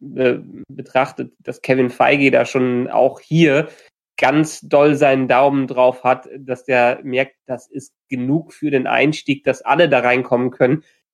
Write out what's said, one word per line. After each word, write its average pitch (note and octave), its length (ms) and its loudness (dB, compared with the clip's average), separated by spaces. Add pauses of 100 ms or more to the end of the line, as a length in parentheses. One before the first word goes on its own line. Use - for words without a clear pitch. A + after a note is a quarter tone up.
(140)
äh, B2+ 220 0 (320)
betrachtet, C3 720 -6
dass - 220 -14
Kevin C3 280 0
Feige C3+ 400 2
da B2 160 2
schon B2+ 440 -2
auch B2 320 0
hier D#3 480 2 (500)
ganz D3 400 0
doll D3 360 2
seinen C3+ 340 2
Daumen C3+ 380 2
drauf B2+ 360 0
hat, B2+ 240 -2 (100)
dass B2+ 280 -10
der B2 380 0
merkt, C3 320 -4 (100)
das B2 220 -12
ist - 260 -14 (160)
genug C3+ 420 -4
für D3+ 200 -6
den B2+ 160 0
Einstieg, C#3 580 -2
dass C3 160 -2
alle D#3 260 2
da C3 120 2
reinkommen B2 520 0
können. C3+ 320 0 (300)